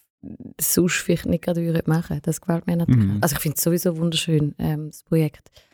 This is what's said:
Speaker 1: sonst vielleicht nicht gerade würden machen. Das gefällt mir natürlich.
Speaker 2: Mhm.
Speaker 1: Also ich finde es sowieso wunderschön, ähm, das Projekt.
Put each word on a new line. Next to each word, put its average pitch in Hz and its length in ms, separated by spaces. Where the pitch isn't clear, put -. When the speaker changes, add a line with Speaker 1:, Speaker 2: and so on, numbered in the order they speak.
Speaker 1:
sonst 170 380
vielleicht - 300
nicht 175 180
gerade 170 180
würden 165 240
machen. 160 360
Das - 180
gefällt 170 260
mir 175 100
natürlich. 131 280
Speaker 2:
Mhm. 101 160
Speaker 1:
Also - 160
ich - 60
finde 151 160
es - 60
sowieso 170 340
wunderschön, 160 600
ähm, 156 300
das - 140
Projekt. - 480